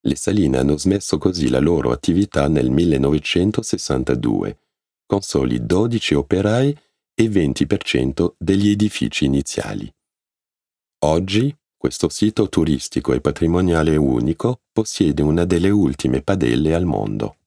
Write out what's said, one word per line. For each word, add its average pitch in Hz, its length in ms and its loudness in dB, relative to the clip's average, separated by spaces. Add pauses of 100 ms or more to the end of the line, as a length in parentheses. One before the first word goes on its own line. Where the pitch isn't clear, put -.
Le 69 140 -2
saline 78 440 0
hanno 71 180 2
smesso 95 400 0
così 85 320 0
la 64 100 2
loro 76 320 0
attività 82 560 0
nel 67 220 2
millenovecentosessantadue, 67 1900 0 (480)
con 101 160 0
soli 62 420 -2
dodici 104 480 0
operai 107 640 0 (380)
e 113 140 2
venti 80 360 0
per - 160 -2
cento 67 560 -2
degli 98 320 0
edifici 104 560 0
iniziali. 55 680 -4 (1080)
Oggi, 92 520 0 (240)
questo - 340 -4
sito 104 400 0
turistico 71 640 -2
e 64 80 -2
patrimoniale 82 760 2
unico 73 680 0 (100)
possiede 87 520 0
una 80 220 2
delle 90 260 2
ultime 67 500 0
padelle 78 540 0
al - 100 0
mondo. 52 600 -4